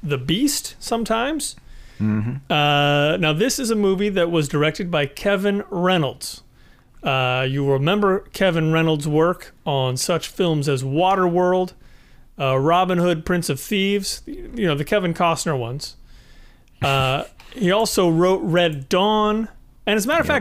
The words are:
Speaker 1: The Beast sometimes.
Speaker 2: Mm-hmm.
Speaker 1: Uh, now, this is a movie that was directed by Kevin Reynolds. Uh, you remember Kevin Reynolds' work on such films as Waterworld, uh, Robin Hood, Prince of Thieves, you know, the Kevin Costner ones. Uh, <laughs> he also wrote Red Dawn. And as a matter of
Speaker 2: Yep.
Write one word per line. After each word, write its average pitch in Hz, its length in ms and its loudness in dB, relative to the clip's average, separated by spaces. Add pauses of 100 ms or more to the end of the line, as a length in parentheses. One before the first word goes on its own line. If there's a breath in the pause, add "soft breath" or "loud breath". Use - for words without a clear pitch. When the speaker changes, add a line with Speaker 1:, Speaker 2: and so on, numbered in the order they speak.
Speaker 1:
The 143 160 -2
Beast 185 600 -2
sometimes. 233 800 -4 (440 soft breath)
Speaker 2:
Mm-hmm. 107 360 -2 (160)
Speaker 1:
Uh, 147 640 2
now, 160 160 0
this 214 260 0
is 233 120 -4
a 226 40 2
movie 202 360 0
that 175 200 0
was 156 180 0
directed 156 420 0
by 147 160 0
Kevin 202 640 -2
Reynolds. 175 720 -2 (600 soft breath)
Uh, 131 460 0
you 139 220 -2
remember 190 500 2 (120)
Kevin 165 400 0
Reynolds' 160 360 0
work 160 460 0 (120)
on 131 300 0
such 160 320 -2
films 156 400 0
as 135 160 0
Waterworld, 180 880 2 (680 soft breath)
uh, 131 200 0
Robin 175 400 2
Hood, 170 280 0
Prince 175 220 -2
of 139 100 -2
Thieves, 196 680 -2
you 247 400 -6
know, 147 100 2
the 147 80 -4
Kevin 185 300 0
Costner 165 440 0
ones. 123 380 -8 (840 soft breath)
Uh, 135 440 0 (140)
<laughs> - 160 -20
he 190 180 0
also 202 360 2
wrote 180 340 2
Red 165 460 0
Dawn. 214 600 2 (360)
And 220 120 2
as 202 80 0
a 233 40 -2
matter 320 120 2
of - 80 0
Speaker 2:
Yep. 302 120 2